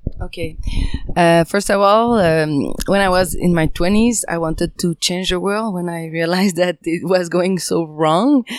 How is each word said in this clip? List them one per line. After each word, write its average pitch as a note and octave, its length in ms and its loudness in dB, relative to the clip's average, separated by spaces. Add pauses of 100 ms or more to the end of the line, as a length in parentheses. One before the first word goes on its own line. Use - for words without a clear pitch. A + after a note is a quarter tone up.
(200)
Okay. E3+ 360 -8 (580)
Uh, E3+ 300 4
first G3+ 260 -2
of G3 100 2
all, A3 340 4
um, D#3 600 2 (120)
when G3 140 2
I G3 80 2
was F3+ 260 2
in F3 200 0
my D#3+ 120 2
twenties, G#3+ 600 2
I E3+ 100 -4
wanted E3 400 -4
to F3 180 -2
change F3+ 340 -4
the F3+ 80 0
world G3+ 360 -2
when F3 140 -4
I E3 180 -6
realized E3+ 500 0
<laughs> F3 80 2
that F3+ 180 -2
it E3 240 -4
was F3+ 220 0
going F3 320 0
so E3+ 240 -2
wrong. D#3+ 600 2 (140)